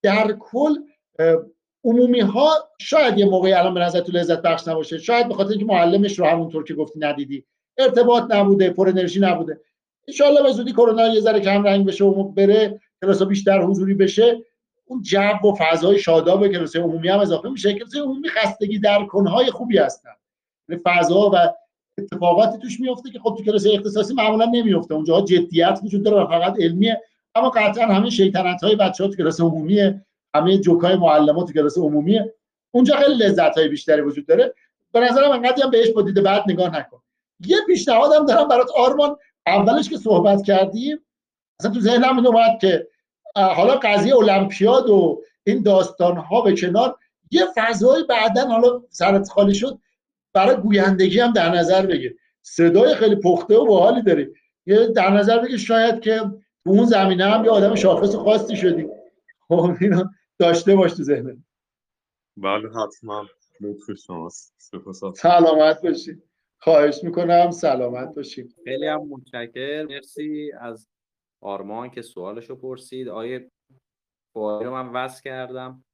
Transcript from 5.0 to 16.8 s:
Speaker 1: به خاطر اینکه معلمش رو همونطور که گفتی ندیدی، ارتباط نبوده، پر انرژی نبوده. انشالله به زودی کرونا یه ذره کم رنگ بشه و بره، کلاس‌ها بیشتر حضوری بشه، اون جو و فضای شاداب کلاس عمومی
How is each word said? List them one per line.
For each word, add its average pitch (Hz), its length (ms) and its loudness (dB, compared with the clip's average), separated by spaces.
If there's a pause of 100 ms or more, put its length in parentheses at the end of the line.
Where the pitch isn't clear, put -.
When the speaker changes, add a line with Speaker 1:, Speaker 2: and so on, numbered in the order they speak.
Speaker 1:
به 220 60 -8
خاطر 196 160 -4
اینکه 208 140 -4
معلمش 196 540 0
رو 175 80 0
همونطور 160 380 -2
که 160 100 -12
گفتی 147 240 -8
ندیدی، 143 460 -6 (340)
ارتباط 240 520 4
نبوده، 196 400 2
پر 190 180 0
انرژی 185 320 -2
نبوده. 165 400 -2 (480)
انشالله 285 340 4
به 262 100 4
زودی 240 200 -6
کرونا 226 360 4
یه 220 120 2
ذره 214 200 2
کم 202 240 0
رنگ 196 220 2
بشه 196 180 -2
و 196 200 2
بره، 202 560 0 (220)
کلاس‌ها 190 220 0
بیشتر 196 380 0
حضوری 190 320 0
بشه، 220 500 2 (400)
اون 254 180 -12
جو 196 160 -2
و 202 400 0
فضای 165 400 2
شاداب 175 500 2
کلاس 170 280 -4
عمومی 165 320 -4